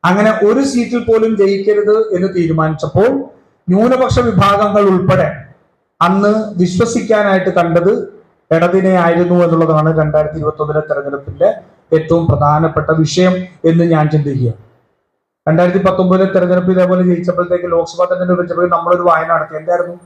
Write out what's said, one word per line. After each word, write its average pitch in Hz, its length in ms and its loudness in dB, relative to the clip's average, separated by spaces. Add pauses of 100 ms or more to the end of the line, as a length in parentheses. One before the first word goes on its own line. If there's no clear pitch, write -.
അങ്ങനെ 202 260 2
ഒരു 214 320 0
സീറ്റിൽ 240 360 -2
പോലും 220 380 0
ജയിക്കരുത് 208 800 0
എന്ന് 185 180 0
തീരുമാനിച്ചപ്പോൾ 160 720 0 (600)
ന്യൂനപക്ഷ 247 520 2
വിഭാഗങ്ങൾ 202 640 2
ഉൾപ്പെടെ 185 640 0 (560)
അന്ന് 196 580 0
വിശ്വസിക്കാനായിട്ട് 196 920 0
കണ്ടത് 175 720 0 (280)
ഇടതിനെ 185 460 2
ആയിരുന്നു 175 480 2
എന്നുള്ളതാണ് 160 540 2
രണ്ടായിരത്തി 151 360 -2
ഇരുപത്തൊന്നിലെ 151 460 -4
തെരഞ്ഞെടുപ്പിന്റെ 143 760 -4 (400)
ഏറ്റവും 160 320 0
പ്രധാനപ്പെട്ട 151 640 0
വിഷയം 160 420 2 (320)
എന്ന് 165 200 4
ഞാൻ 156 260 2
ചിന്തിക്കുക. 135 420 -2 (960)
രണ്ടായിരത്തി 180 360 2
പത്തൊമ്പതിലെ 185 480 2
തെരഞ്ഞെടുപ്പ് 180 380 0
ഇതേപോലെ 185 320 2
ജയിച്ചപ്പോഴത്തേക്ക്, 175 680 -2
ലോക്സഭാ 170 340 -2
തെരഞ്ഞെടുപ്പ് 180 380 -2
വെച്ചപ്പോഴത്തേക്ക് 175 340 -2
നമ്മളൊരു 175 260 0
വായന 160 260 0
നടത്തി. 156 280 -4
എന്തായിരുന്നു? 175 500 -4